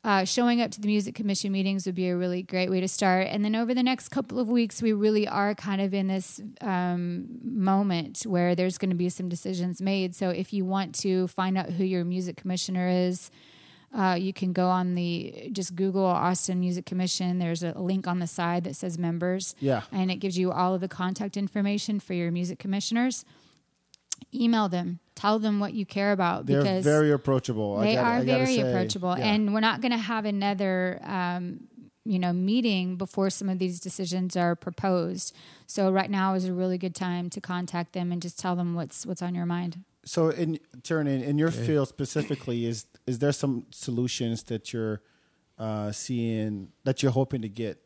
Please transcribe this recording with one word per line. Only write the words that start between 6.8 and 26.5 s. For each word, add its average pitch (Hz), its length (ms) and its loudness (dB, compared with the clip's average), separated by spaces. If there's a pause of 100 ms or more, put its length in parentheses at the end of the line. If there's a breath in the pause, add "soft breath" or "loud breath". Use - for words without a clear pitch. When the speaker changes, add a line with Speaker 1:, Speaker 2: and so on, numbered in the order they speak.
Speaker 1:
moment 196 840 0
where 175 280 4
there's 180 240 0
gonna 190 160 0
be 180 140 0
some 180 200 -4
decisions 180 540 -4
made. 190 320 0
So 190 160 -2
if 180 220 -4
you 196 120 0
want 190 360 -2
to 185 280 2
find 190 300 0
out 180 120 -2
who 180 140 0
your 185 200 0
music 180 320 -4
commissioner 185 520 -2
is, 180 420 0 (680 loud breath)
uh, 185 220 2
you 190 140 -2
can 185 200 -2
go 180 160 4
on 180 260 2
the, 175 580 -4
just 185 220 -4
Google 190 300 2
Austin 180 560 2
Music 180 260 0
Commission. 180 540 0
There's 170 240 0
a 170 80 -2
link 185 340 -2
on 180 140 0
the 170 80 -2
side 175 360 0
that 143 120 -6
says 175 220 -4
members. 180 600 -2
Speaker 2:
Yeah. 131 320 2
Speaker 1:
And 185 200 0
it 185 60 -2
gives 190 220 -2
you 180 140 2
all 180 220 2
of 175 80 -2
the 190 60 -4
contact 185 480 -4
information 202 640 -2
for - 140 -10
your 170 160 0
music 175 280 -2
commissioners. 226 680 -2 (1080 soft breath)
Email 233 360 2
them. 175 300 -2 (160)
Tell 214 240 2
them 208 220 2
what 202 140 -2
you 202 120 -2
care 202 260 0
about 185 340 2
Speaker 2:
They're 139 160 4